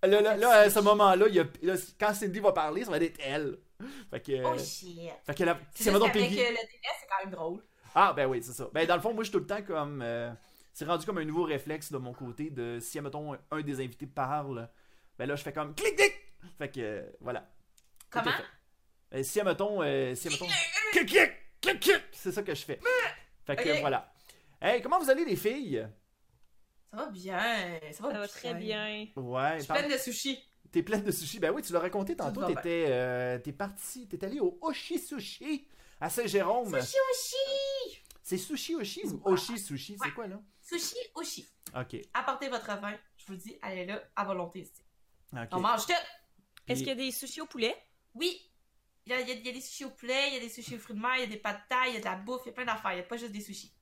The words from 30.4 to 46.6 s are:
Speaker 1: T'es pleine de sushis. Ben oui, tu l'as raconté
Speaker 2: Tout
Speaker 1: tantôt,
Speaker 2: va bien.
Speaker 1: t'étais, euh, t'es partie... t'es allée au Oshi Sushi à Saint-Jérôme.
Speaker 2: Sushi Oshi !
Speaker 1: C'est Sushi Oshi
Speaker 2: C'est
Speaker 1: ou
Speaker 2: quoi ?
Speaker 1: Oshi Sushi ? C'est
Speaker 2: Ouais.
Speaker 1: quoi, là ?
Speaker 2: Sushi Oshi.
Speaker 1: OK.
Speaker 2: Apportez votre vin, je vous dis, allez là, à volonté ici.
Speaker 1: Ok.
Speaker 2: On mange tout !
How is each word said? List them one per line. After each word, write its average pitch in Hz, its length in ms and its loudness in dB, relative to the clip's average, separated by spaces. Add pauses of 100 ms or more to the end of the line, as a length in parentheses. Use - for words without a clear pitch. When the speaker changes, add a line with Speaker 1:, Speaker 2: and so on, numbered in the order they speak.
Speaker 1:
T'es 170 100 2
pleine 202 220 0
de 208 60 0
sushis. - 280 -4
Ben 160 120 2
oui, 262 120 0
tu - 100 -8
l'as 175 80 4
raconté 185 360 -2
Speaker 2:
Tout - 80 -4
Speaker 1:
tantôt, 202 160 -4
Speaker 2:
va 185 60 0
bien. 165 100 2
Speaker 1:
t'étais, 170 320 0
euh, 127 500 0
t'es 143 140 -8
partie... 202 560 -8
t'es 185 160 -8
allée 247 160 -4
au 359 220 2
Oshi 320 360 -2
Sushi 277 720 -8 (320)
à 156 80 -2
Saint-Jérôme. 208 580 2 (140)
Speaker 2:
Sushi - 160 0 (140)
Oshi ! 539 920 -2 (200)
Speaker 1:
C'est - 160 -4
Sushi - 360 -6
Oshi 269 300 -6
Speaker 2:
C'est 247 80 -4
Speaker 1:
ou 143 60 -6
Speaker 2:
quoi ? 196 140 4
Speaker 1:
Oshi 214 260 0
Sushi ? 196 400 -8
C'est 247 80 -2
Speaker 2:
Ouais. 233 80 -2
Speaker 1:
quoi, 226 140 -8
là ? 196 120 -10 (220)
Speaker 2:
Sushi - 340 -6 (180)
Oshi. - 320 -8 (300)
Speaker 1:
OK. 127 200 -8 (180)
Speaker 2:
Apportez 269 340 -2
votre 240 180 -4 (140)
vin, 208 140 -6 (240)
je - 80 -20
vous 190 100 -12
dis, 190 240 -14
allez 185 240 -8
là, 196 180 -8 (140)
à 208 80 0
volonté 185 360 -4
ici. - 220 -20 (520)
Speaker 1:
Ok. 117 180 -6
Speaker 2:
On 180 80 0
mange 214 260 2
tout ! 349 60 2 (720)